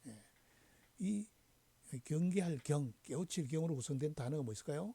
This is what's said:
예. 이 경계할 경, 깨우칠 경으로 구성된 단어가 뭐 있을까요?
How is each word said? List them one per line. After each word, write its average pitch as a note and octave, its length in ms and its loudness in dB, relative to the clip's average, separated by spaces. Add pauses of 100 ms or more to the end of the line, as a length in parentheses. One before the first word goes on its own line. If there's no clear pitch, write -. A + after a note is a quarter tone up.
예. G#2+ 180 -14 (720)
이 G#3 280 0 (760)
경계할 F3 560 2
경, C#3+ 420 2
깨우칠 E3 460 -2
경으로 D#3+ 260 2
구성된 C#3+ 400 0
단어가 C#3 280 0
뭐 A2+ 100 -2
있을까요? D#3+ 420 -4